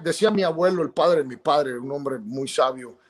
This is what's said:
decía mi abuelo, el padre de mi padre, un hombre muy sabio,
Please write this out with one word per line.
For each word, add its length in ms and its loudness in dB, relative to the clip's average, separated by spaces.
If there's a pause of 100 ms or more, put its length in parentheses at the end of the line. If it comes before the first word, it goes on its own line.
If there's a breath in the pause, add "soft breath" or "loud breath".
decía 280 2
mi 120 0
abuelo, 380 2
el 100 -4
padre 280 4
de 60 0
mi 100 -10
padre, 420 0
un 140 -8
hombre 260 -4
muy 300 -8
sabio, 500 -2 (120)